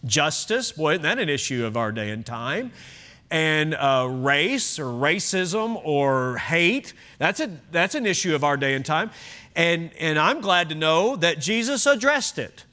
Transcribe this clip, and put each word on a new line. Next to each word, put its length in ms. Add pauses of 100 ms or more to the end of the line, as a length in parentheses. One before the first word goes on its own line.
justice. 680
Boy, 220
isn't 80
that 180
an 80
issue 360
of 120
our 160
day 180
and 160
time? 460 (580)
And, 460
uh, 340
race 680
or 60
racism 960
or 540
hate, 540 (280)
that's 180
a, 180 (140)
that's 240
an 100
issue 300
of 80
our 140
day 180
and 100
time. 280 (420)
And, 460
and 180
I'm 220
glad 300
to 40
know 400
that 240
Jesus 480
addressed 500
it 360